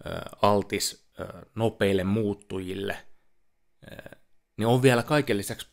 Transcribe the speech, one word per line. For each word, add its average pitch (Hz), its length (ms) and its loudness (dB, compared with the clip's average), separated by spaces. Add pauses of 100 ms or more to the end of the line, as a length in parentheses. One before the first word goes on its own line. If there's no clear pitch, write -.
ö, 85 160 -8 (200)
altis, 101 680 0 (100)
ö, 90 260 -12 (100)
nopeille 104 480 2
muuttujille, 98 1040 -4 (840)
ö, - 240 -18 (420)
niin 104 100 0
on 123 140 4
vielä 123 220 6
kaiken 143 340 0
lisäksi 101 360 -8